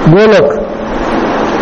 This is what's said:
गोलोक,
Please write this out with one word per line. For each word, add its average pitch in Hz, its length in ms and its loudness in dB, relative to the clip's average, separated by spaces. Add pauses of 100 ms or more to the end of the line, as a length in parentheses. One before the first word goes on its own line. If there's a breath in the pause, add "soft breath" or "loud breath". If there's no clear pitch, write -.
गोलोक, 190 580 4 (960)